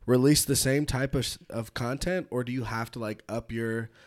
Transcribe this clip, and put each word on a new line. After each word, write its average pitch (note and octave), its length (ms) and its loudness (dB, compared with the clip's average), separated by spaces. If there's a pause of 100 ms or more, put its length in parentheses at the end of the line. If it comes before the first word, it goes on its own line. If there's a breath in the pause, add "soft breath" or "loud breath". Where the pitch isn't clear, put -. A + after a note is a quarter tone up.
release C3 380 6
the C#3+ 120 0
same C3+ 300 2
type C3 280 -2
of B2 100 0
s-, - 140 -6 (120)
of A2+ 240 -8
content, C#3+ 560 -4
or B2 140 -2
do A#2+ 80 -6
you B2+ 120 -4
have A2+ 280 -6
to, A#2+ 80 -10
like, G#2+ 280 -6
up A#2 220 -6
your A2+ 400 -4 (160 soft breath)